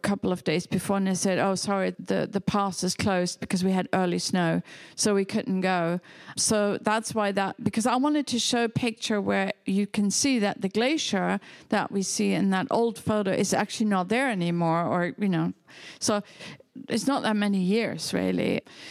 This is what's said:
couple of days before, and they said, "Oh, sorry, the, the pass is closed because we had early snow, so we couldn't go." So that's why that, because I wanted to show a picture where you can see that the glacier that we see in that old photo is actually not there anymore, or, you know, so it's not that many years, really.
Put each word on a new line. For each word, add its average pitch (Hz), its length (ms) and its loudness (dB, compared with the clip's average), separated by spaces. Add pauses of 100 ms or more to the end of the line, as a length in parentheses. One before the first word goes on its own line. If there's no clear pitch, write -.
couple 196 300 0
of 180 140 -4
days 165 200 0
before, 196 300 0
and 196 120 2
they 190 60 2
said, 185 260 2
"Oh, 190 160 2
sorry, 190 440 0
the, 180 320 -2
the 196 80 -2
pass 190 460 0
is 185 100 -2
closed 180 460 0
because 180 200 -2
we 190 120 2
had 185 180 0
early 180 260 0
snow, 175 440 0 (340)
so 214 180 2
we 196 120 2
couldn't 196 340 -2
go." 180 400 0 (380)
So 208 440 2
that's 220 320 0
why 208 200 0
that, 196 280 -2
because 214 240 0
I 247 120 4
wanted 294 300 2
to 240 120 -2
show 233 240 2
a 226 60 0
picture 226 500 -2
where 196 320 0 (140)
you 202 220 2
can 202 220 0
see 262 300 2
that 202 220 0
the 190 80 -2
glacier 208 720 0 (260)
that - 240 0
we 196 100 0
see 196 300 0
in 190 200 2
that 190 200 0
old 233 260 2
photo 208 340 0
is - 220 0
actually 214 340 0
not 185 200 0
there 254 240 0
anymore, 170 540 0
or, 175 320 0
you 202 100 -2
know, 170 240 0 (480)
so 208 240 0 (640)
it's 226 200 -2
not 277 160 0
that 220 120 0
many 202 240 2
years, 185 540 0
really. 92 480 0 (300)